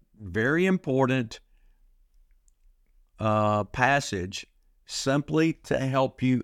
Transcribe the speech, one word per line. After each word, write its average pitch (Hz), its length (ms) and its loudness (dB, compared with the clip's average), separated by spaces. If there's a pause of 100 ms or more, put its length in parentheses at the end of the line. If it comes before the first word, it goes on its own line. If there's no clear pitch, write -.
(200)
very 113 480 0
important, 131 720 0 (1800)
uh, 107 460 2
passage 123 840 -2 (400)
simply 151 680 0
to - 240 -4
help 131 460 -2
you 127 200 2